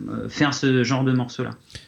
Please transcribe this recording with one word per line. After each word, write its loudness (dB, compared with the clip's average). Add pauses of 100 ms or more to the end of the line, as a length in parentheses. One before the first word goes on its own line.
euh, -6
faire 2
ce 2
genre 0
de 2
morceau-là. -2 (380)